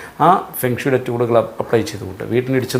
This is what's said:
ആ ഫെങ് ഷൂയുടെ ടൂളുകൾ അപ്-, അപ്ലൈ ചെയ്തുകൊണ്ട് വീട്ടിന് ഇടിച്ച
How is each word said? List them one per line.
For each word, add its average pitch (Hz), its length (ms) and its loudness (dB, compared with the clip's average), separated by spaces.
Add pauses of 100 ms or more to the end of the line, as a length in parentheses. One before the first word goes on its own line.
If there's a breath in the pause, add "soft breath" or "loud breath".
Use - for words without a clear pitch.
(280 loud breath)
ആ - 0 - (320)
ഫെങ് 123 220 0
ഷൂയുടെ 131 260 2
ടൂളുകൾ 120 340 2
അപ്-, 110 220 -4
അപ്ലൈ 113 180 0 (100)
ചെയ്തുകൊണ്ട് 95 320 -10 (100)
വീട്ടിന് 127 260 0
ഇടിച്ച 120 200 -2